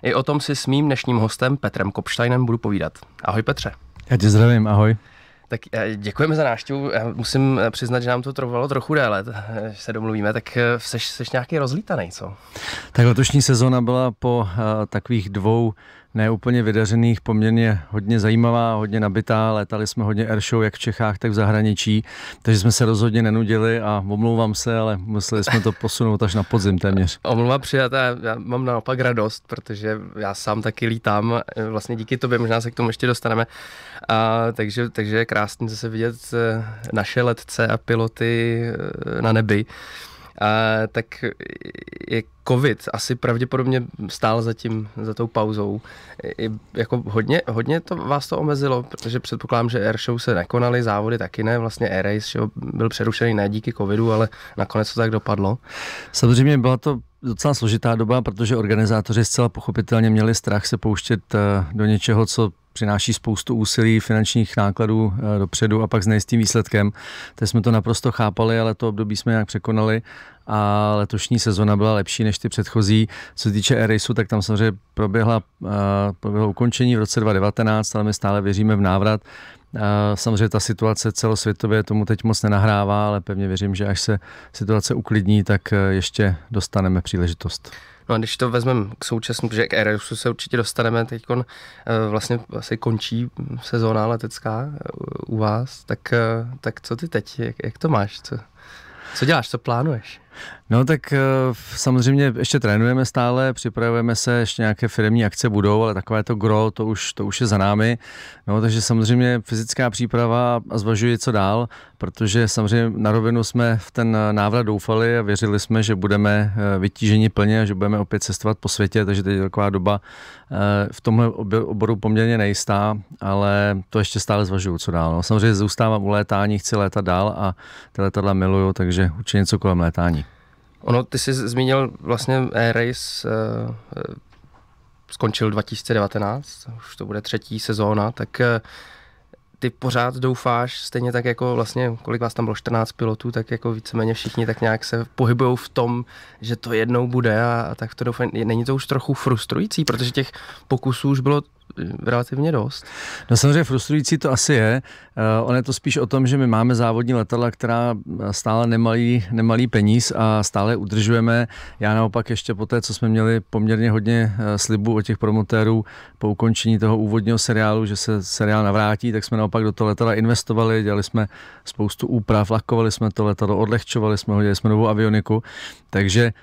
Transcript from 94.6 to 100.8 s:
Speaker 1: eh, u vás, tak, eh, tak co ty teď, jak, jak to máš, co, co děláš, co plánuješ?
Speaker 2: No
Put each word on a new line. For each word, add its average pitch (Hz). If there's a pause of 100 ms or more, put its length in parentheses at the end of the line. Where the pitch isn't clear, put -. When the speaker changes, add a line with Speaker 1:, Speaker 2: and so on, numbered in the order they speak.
Speaker 1:
eh, 143 (480)
u 113
vás, 107
tak, -
eh, 120 (420)
tak -
co -
ty 165
teď, -
jak, 117
jak 117
to 165
máš, 104
co, - (760)
co -
děláš, 139
co 120
plánuješ? 123 (500)
Speaker 2:
No 120